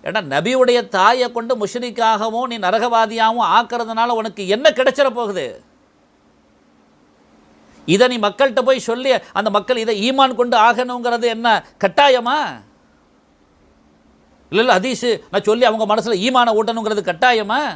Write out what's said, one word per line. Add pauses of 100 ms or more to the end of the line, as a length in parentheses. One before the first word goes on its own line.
ஏன்னா, (100)
நபியுடைய
தாயை
கொண்டு
முஷ்ரிக்காகவும்
நீ
நரகவாதியாகவும்
ஆக்குறதுனால
உனக்கு
என்ன
கிடைச்சிட
போகுது? (2250)
இதை
நீ
மக்கள்கிட்ட
போய்
சொல்லி (220)
அந்த
மக்கள்
இதை
ஈமான்
கொண்டு
ஆகணுங்கிறது
என்ன (140)
கட்டாயமா? (2000)
இல்ல,
இல்ல,
ஹதீஸ்
நான்
சொல்லி
அவங்க
மனசுல
ஈமானை
ஊட்டணுங்கிறது
கட்டாயமா? (160)